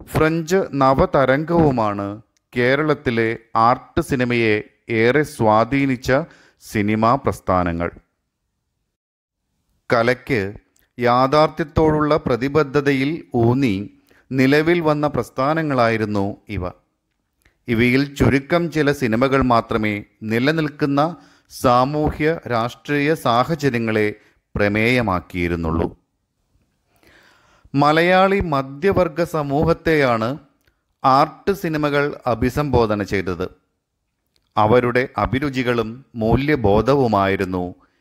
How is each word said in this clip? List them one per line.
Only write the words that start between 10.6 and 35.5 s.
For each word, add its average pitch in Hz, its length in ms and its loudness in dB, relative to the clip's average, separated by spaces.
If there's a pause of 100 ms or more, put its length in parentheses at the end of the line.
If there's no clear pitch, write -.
യാഥാർത്ഥ്യത്തോടുള്ള 151 1200 2
പ്രതിബദ്ധതയിൽ 139 960 0 (240)
ഊന്നി 120 400 2 (560)
നിലവിൽ 147 500 2
വന്ന 151 260 0
പ്രസ്ഥാനങ്ങളായിരുന്നു 123 1160 -2 (240)
ഇവ. 95 140 -8 (1040)
ഇവയിൽ 123 340 2 (120)
ചുരുക്കം 139 580 0
ചില 151 200 0
സിനിമകൾ 135 520 0
മാത്രമേ 113 500 0 (300)
നിലനിൽക്കുന്ന 143 800 -2 (500)
സാമൂഹ്യ 143 800 0 (180)
രാഷ്ട്രീയ 123 640 -4
സാഹചര്യങ്ങളെ 120 960 0 (480)
പ്രമേയമാക്കിയിരുന്നുള്ളൂ. 92 1300 -2 (1900)
മലയാളി 175 720 2
മധ്യവർഗ 156 840 -2
സമൂഹത്തെയാണ് 147 1040 0 (760)
ആർട്ട് 147 500 2
സിനിമകൾ 151 500 -2 (220)
അഭിസംബോധന 120 800 -2
ചെയ്തത്. 92 440 -6 (1120)
അവരുടെ 123 460 2 (140)
അഭിരുചികളും 120 720 -2 (260)